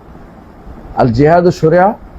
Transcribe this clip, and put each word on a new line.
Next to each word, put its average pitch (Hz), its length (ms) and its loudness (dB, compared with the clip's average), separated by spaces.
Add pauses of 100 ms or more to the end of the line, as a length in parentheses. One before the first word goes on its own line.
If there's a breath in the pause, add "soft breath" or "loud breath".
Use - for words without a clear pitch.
(960)
আল 117 160 0
জিহাদু 165 380 2
শরিয়া 180 420 0 (260)